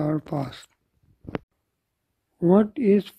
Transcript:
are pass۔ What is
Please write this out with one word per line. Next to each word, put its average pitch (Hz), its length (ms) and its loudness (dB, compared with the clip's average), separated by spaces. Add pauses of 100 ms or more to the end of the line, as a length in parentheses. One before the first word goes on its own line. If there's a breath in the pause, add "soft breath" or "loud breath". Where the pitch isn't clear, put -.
are 151 160 -4 (120)
pass۔ 139 280 -8 (1800)
What 208 480 2
is 196 180 2 (120)